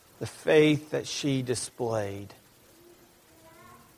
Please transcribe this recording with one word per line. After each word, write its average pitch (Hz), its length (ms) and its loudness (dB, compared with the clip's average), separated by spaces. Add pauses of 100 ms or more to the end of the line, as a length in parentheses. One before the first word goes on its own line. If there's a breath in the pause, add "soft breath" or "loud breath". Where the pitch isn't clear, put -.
(180)
The 113 80 -6
faith 151 640 4
that 135 160 -4
she 135 340 -2
displayed 110 960 -4 (1600)